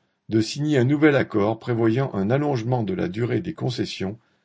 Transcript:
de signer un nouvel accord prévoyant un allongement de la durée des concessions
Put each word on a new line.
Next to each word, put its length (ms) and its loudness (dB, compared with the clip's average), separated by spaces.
de 100 2
signer 400 0
un 60 4
nouvel 320 4
accord 420 0
prévoyant 540 0
un 180 0
allongement 500 0
de 120 -4
la 160 -2
durée 320 -2
des 120 -6
concessions 640 -6